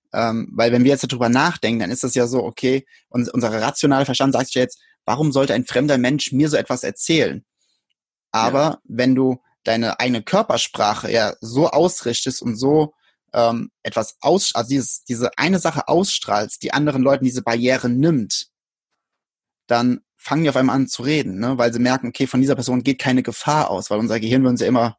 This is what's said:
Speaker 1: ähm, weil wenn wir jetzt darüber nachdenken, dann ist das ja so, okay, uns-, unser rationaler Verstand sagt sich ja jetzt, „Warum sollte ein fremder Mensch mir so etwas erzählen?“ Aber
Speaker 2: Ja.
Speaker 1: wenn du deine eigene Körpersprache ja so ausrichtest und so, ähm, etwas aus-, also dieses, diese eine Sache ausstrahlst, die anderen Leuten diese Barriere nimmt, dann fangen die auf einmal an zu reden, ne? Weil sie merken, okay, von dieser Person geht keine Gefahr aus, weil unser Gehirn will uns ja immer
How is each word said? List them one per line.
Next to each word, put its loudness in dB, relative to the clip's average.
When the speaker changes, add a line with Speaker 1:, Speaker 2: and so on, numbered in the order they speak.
Speaker 1:
ähm, -2
weil 2
wenn 4
wir 6
jetzt 2
darüber 0
nachdenken, 0
dann -4
ist -4
das -4
ja 2
so, -2
okay, -2
uns-, -2
unser -2
rationaler 2
Verstand 0
sagt 0
sich -10
ja 2
jetzt, -4
„Warum 0
sollte 2
ein -2
fremder 2
Mensch 0
mir 2
so 0
etwas -2
erzählen?“ -2
Aber 2
Speaker 2:
Ja. 0
Speaker 1:
wenn 2
du 0
deine -2
eigene 0
Körpersprache -2
ja 2
so 0
ausrichtest 0
und -4
so, 2
ähm, 0
etwas -4
aus-, 0
also -4
dieses, -2
diese -4
eine 2
Sache -2
ausstrahlst, -2
die -6
anderen 0
Leuten 2
diese -2
Barriere 0
nimmt, 0
dann 2
fangen -2
die 2
auf -2
einmal 2
an 0
zu -8
reden, -2
ne? -2
Weil 2
sie -4
merken, 0
okay, -2
von 0
dieser 2
Person -2
geht 0
keine 0
Gefahr 0
aus, -4
weil 0
unser -2
Gehirn 2
will 4
uns 0
ja 0
immer 2